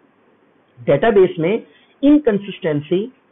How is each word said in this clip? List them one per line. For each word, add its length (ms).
Database 520
में 240
inconsistency 1080